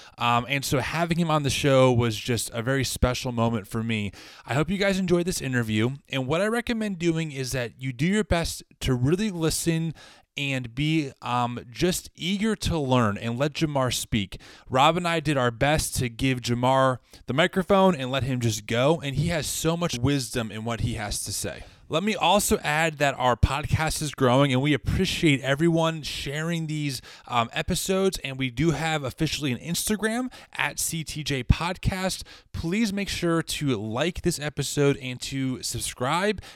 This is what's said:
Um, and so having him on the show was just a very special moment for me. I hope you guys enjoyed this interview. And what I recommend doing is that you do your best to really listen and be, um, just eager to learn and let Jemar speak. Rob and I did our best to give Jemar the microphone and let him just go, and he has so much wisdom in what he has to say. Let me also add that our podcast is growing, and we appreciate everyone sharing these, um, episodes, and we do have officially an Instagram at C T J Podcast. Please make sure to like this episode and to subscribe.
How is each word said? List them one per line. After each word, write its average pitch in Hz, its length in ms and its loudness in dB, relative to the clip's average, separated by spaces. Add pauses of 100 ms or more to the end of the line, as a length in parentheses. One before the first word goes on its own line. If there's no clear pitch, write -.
(180)
Um, 120 300 2
and 139 160 -2
so 147 140 0
having 160 400 -2
him 170 120 0
on 156 120 2
the 135 80 0
show 131 400 6
was 117 260 2
just 113 340 -2
a 117 120 -6
very 131 220 0
special 123 480 -2
moment 117 340 0
for 113 160 -4
me. 110 300 -2 (340)
I - 80 -2
hope - 160 2
you 202 60 0
guys 190 220 2
enjoyed 175 260 2
this 180 160 -4
interview. 120 520 0 (180)
And 131 180 -4
what 160 140 0
I 208 40 0
recommend 220 520 -2
doing 160 340 0
is 131 200 -6
that 123 280 -4
you 131 120 -4
do 123 140 0
your 202 180 2
best - 380 -2 (180)
to 131 140 2
really 170 360 2
listen 165 640 -2 (420)
and 131 380 -4
be, 151 360 0 (120)
um, 120 480 -2
just 139 440 -2
eager 202 420 0
to - 220 -2
learn 123 380 4
and 117 220 -4
let 147 160 0
Jemar 139 380 0
speak. - 460 -4 (300)
Rob 143 280 4
and 175 120 -2
I 170 100 0
did 147 200 0
our 123 120 2
best 139 460 0
to 127 120 0
give 123 320 0
Jemar 123 580 2 (280)
the 117 80 -2
microphone 185 640 4
and 131 160 -4
let 135 100 0
him 127 160 -2
just 107 280 0
go, 131 340 2
and 139 160 -6
he 151 120 0
has 165 180 -2
so 160 300 0
much 170 220 -2
wisdom 127 540 0
in 110 120 -8
what 113 180 -2
he 110 120 -2
has 107 300 -6
to 101 80 -8
say. - 320 -8 (220)
Let 165 160 -2
me 208 140 0
also 190 480 4
add 156 320 2
that 139 220 2
our 123 180 4
podcast 151 640 0
is 147 120 -4
growing, 131 420 4
and 127 80 2
we 147 100 2
appreciate 147 680 2
everyone 160 580 2
sharing 160 680 -6
these, 147 360 -4 (260)
um, 117 240 0
episodes, 190 720 -2
and 135 140 -8
we 131 120 -2
do 139 200 2
have 156 340 -2
officially 143 480 -2
an 113 60 -4
Instagram 214 760 -4 (220)
at 143 260 -4
C 160 240 -4
T 151 180 -8
J 131 220 -2
Podcast. 185 800 0 (320)
Please 202 360 -2
make 196 200 -4
sure 165 320 0
to 139 340 -2
like 110 460 -4
this 170 180 0
episode 143 560 0
and 127 240 -8
to 135 420 -4
subscribe. 165 800 -2 (160)